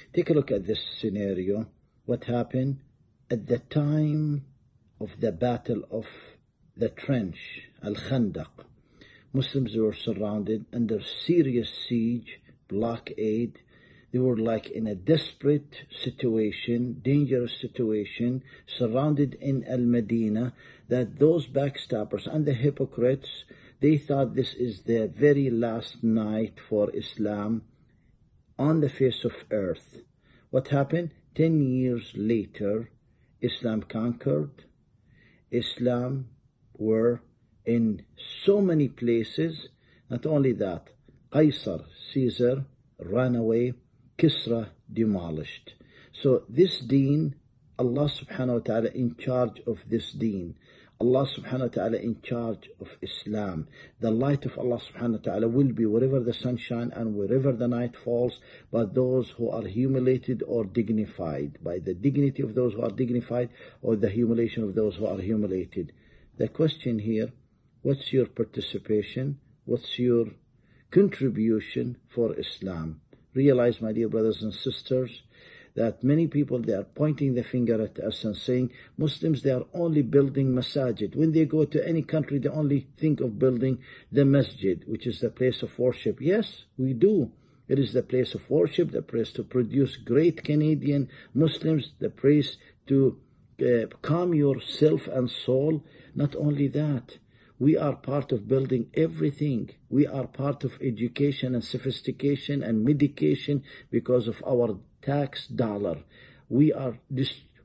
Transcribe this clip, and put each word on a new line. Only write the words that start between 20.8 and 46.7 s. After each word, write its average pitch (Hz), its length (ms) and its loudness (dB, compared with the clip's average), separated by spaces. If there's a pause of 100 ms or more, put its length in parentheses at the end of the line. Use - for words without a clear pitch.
that 123 300 -2
those 156 280 6
backstabbers 127 800 -4
and 156 180 -2
the 143 80 2
hypocrites, 131 920 0 (360)
they 151 160 6
thought 139 380 0
this 127 180 0
is 117 300 -6
the 113 260 2
very 139 400 4
last 113 560 -2
night 110 540 0 (100)
for 104 260 2
Islam 104 680 -4 (960)
on 151 240 2
the 139 80 2
face 127 340 0
of 117 80 -2 (180)
earth. 95 520 -4 (480)
What 131 180 0
happened? 151 440 0 (220)
Ten 160 280 4
years 127 520 0
later, 107 760 -2 (500)
Islam 113 440 -2
conquered. 139 840 -4 (840)
Islam 123 800 -2 (480)
were 113 460 2 (420)
in 117 400 0 (400)
so 202 160 6
many 160 280 4
places. 120 800 -2 (420)
Not 120 160 -6
only 143 260 4
that, 95 380 -4 (420)
Caesar, 135 540 2 (260)
Caesar 127 540 0 (320)
ran 123 360 0
away, 117 380 2 (460)
Kisra 117 500 2 (240)
demolished. 87 840 -4 (380)
So - 360 2
this 160 320 4